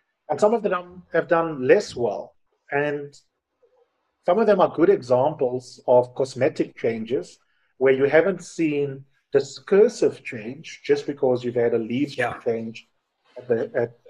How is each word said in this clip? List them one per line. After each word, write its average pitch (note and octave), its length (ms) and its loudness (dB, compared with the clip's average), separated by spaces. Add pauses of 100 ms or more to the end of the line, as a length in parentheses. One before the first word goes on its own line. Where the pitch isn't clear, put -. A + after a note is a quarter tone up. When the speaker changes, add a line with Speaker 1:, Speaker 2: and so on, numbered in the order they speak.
(300)
Speaker 1:
And G#3 100 -4
some G#3+ 140 4
of A3 80 -2
them F3+ 400 -6 (100)
have E3 160 0
done E3 380 0
less - 300 4
well. A2 380 -4 (360)
And C#3+ 480 -4 (1080)
some F3+ 120 2
of A3+ 80 2
them G3+ 140 4
are D3+ 140 2
good E3+ 160 4
examples C3 960 0
of B2 280 4
cosmetic C#3 640 -2
changes A#2 640 -4 (400)
where C3+ 160 4
you C3+ 100 0
haven't E3+ 400 2
seen C#3+ 600 -4 (280)
discursive - 920 2
change B2+ 600 -14
just C#3+ 220 0
because B2+ 380 -2
you've A#2+ 100 -4
had A#2 200 0
a A2+ 40 2
leadership B2 400 -4
Speaker 2:
Yeah. A#2+ 200 -4
Speaker 1:
change A2+ 500 -8 (500)
at B2 100 -20
the, A2+ 260 0
at, A#2+ 240 -4 (120)